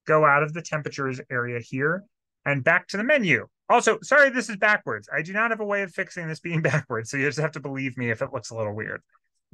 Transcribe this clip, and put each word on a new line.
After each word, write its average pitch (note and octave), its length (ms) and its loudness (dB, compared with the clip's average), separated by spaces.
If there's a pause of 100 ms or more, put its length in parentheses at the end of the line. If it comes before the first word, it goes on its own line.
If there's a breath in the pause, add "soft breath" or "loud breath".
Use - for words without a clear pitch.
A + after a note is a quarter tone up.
go D#3 180 4
out D3 200 6
of D#3 100 -2
the E3 80 -8
temperatures C#3 580 -6 (120)
area A#2+ 280 -4
here D3 440 -2 (420)
and C#3 180 0
back F3 260 2
to G3 80 -6
the G#3 60 -4
menu. G3 440 2 (200)
Also, A3+ 340 4
sorry, C#4 280 6
this A#3+ 200 -4
is G#3 80 -8
backwards. G3 580 0
I D3+ 60 -2
do F3+ 120 -8
not A3+ 180 0
have G#3+ 80 -4
a G#3+ 60 -6
way G3+ 180 -2
of F3+ 80 -8
fixing F3 360 -8
this D#3 120 -8
being E3 220 -4
<laughs> - 20 2
backwards, D3 460 -2
so C#3+ 80 -4
you C3+ 80 2
just D3 140 -2
have D3+ 120 -2
to D3+ 80 -10
believe C3+ 380 -6
me A#2+ 140 0
if A2 100 -2
it C3+ 100 -4
looks A#2+ 200 -10
a A#2 40 -12
little G#2+ 180 -4
weird. G#2 280 -8 (520)